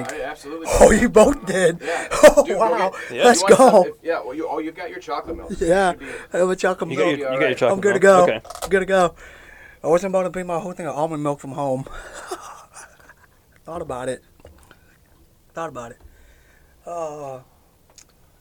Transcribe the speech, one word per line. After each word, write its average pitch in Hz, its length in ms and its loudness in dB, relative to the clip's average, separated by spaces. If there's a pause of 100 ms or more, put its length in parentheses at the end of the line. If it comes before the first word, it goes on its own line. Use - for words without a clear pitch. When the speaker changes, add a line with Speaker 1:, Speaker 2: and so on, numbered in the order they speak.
(180)
Speaker 1:
I - 60 -10
absolutely 151 460 -12
Speaker 2:
Oh, - 200 6
Speaker 1:
bought 220 120 2
Speaker 2:
you 240 80 2
both 220 360 4
did? 180 360 0
Speaker 1:
Yeah. - 280 -6
Speaker 2:
<laughs> - 140 2 (140)
Oh, 285 80 6
Speaker 1:
Dude, - 120 -4
go - 20 -2 (120)
Speaker 2:
wow. 196 180 -2
Speaker 1:
get, - 260 -12
Speaker 3:
Yeah. 135 80 0
Speaker 2:
Let's 233 180 6
Speaker 1:
you 285 40 -2
want 294 120 8
Speaker 2:
go. 254 120 8 (140)
Speaker 1:
some? - 40 -2
If, - 60 -10 (100)
yeah, 160 180 -4
well, - 120 -12
you, 160 160 -8
oh, - 100 -6
you've 160 160 -8
got 180 140 -12
your 370 100 -14
chocolate 165 380 -10
milk. - 220 -14
Speaker 2:
Yeah, 185 320 2
Speaker 1:
Should 170 80 -10
be - 60 -16 (280)
Speaker 2:
I 180 40 -4
have 185 120 2
a 185 60 -2
chocolate 185 360 -2
Speaker 3:
You 135 60 -4
Speaker 2:
milk. 156 140 2
Speaker 3:
got 143 60 -2
your, - 0 -
you 143 60 -8
got - 80 -4
your - 120 -2
Speaker 1:
Alright. 127 140 0
Speaker 3:
chocolate 120 200 2
Speaker 2:
I'm 190 40 -6
good 196 200 2
to 196 60 6
Speaker 3:
milk? 180 200 8
Speaker 2:
go. 120 80 0
Speaker 3:
Okay. 113 60 -10 (220)
Speaker 2:
I'm - 60 -10
good 190 100 2
to 185 60 -2
go. 180 300 2 (680)
I 139 40 -6
wasn't 180 240 0
about 185 120 0
to 180 80 -6
bring 180 160 -8
my 170 120 -4
whole 180 140 -8
thing 175 140 -10
of 127 80 -6
almond 151 280 -4
milk 143 160 -4
from 135 120 -14
home. 135 340 -4
<laughs> - 1800 -20
Thought 170 160 -12
about 131 280 -8
it. 127 120 -8 (1300)
Thought 165 160 -10
about 120 220 -14
it. - 60 -20 (880)
Uh, 151 540 -10 (1000)